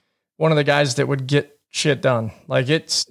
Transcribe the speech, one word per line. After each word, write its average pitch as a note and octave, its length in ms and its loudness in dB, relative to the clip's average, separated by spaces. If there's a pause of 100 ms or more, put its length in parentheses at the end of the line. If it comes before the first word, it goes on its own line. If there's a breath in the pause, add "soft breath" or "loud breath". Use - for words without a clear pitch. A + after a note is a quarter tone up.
(360)
one D#3+ 160 2
of D#3 40 2
the D3 80 2
guys C#3+ 320 0
that C#3 120 0
would C3+ 180 -4
get C#3+ 320 0 (120)
shit - 320 -2
done, A#2 300 0 (160)
like, C3 200 0
it's, - 420 -2